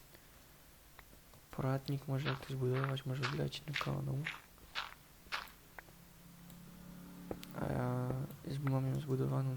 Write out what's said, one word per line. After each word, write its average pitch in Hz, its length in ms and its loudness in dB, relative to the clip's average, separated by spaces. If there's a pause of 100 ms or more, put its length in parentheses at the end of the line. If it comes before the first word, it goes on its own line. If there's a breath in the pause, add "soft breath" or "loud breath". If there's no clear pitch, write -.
(1500 loud breath)
Poradnik 139 580 2
może 139 200 4
jak 135 180 0
to 139 60 -4
zbudować, 131 540 4
może 131 160 0
wleć 139 440 0
na 151 60 -2
kanał. 139 460 2 (3500)
A - 120 2
ja 123 360 4 (400)
z-, 139 100 0 (120)
mam 131 160 6
ją 131 140 4
zbudowaną 135 560 4